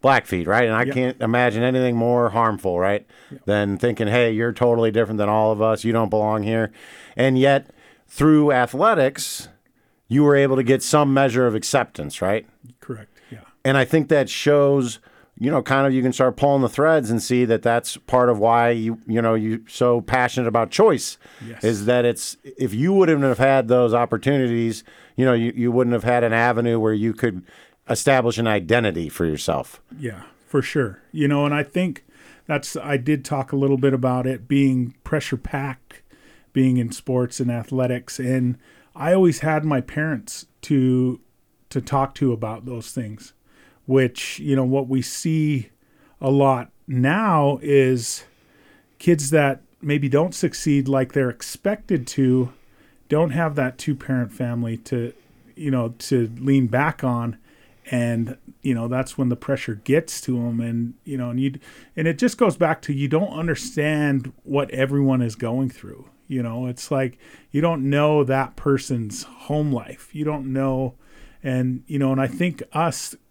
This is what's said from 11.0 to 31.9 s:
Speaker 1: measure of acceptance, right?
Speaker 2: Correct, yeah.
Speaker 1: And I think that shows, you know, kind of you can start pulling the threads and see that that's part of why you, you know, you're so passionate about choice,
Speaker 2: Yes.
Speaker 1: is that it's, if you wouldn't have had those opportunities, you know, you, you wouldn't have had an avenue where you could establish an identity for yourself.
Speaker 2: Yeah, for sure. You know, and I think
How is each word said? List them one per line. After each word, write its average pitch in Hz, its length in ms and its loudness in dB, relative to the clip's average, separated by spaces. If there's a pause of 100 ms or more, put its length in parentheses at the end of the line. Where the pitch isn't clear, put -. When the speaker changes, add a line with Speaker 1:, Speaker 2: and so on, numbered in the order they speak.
Speaker 1:
measure 131 340 4
of 113 60 0
acceptance, 107 680 -4
right? 98 260 -2 (320)
Speaker 2:
Correct, - 400 -16 (100)
yeah. 110 100 -18 (260)
Speaker 1:
And 135 100 2
I 135 80 4
think 147 240 2
that 139 220 2
shows, 139 680 2 (380)
you 127 140 0
know, 143 100 0
kind 135 240 2
of 135 80 2
you 131 80 2
can 127 120 0
start 127 240 2
pulling 139 240 2
the 120 80 2
threads 147 420 2
and 117 100 0
see 123 220 0
that 113 180 2
that's 117 360 0
part 123 320 2
of 113 100 2
why 117 300 4
you, 113 360 -2
you 117 160 0
know, 113 120 2
you're 110 340 -2
so 120 320 2
passionate 123 480 0
about 113 240 0
choice, 190 460 2 (280)
Speaker 2:
Yes. 113 160 -16
Speaker 1:
is 107 260 0
that 123 180 4
it's, - 400 -4
if 131 280 -4
you 151 200 0
wouldn't 160 300 4
have 131 140 2
had 135 300 4
those 123 260 4
opportunities, 117 920 0 (320)
you 127 80 2
know, 127 80 4
you, 117 200 0
you 120 200 0
wouldn't 120 200 2
have 107 120 -2
had 120 180 2
an 117 80 2
avenue 117 480 2
where 110 140 2
you 107 200 -2
could 95 300 -4 (460)
establish 120 480 2
an 117 80 -2
identity 101 640 0
for 85 160 -4
yourself. 76 560 -4 (160)
Speaker 2:
Yeah, 113 240 -12 (240)
for 139 160 0
sure. 127 400 -4 (100)
You 151 160 -2
know, 143 180 0
and 143 100 -2
I 147 80 -2
think 180 420 -4 (400)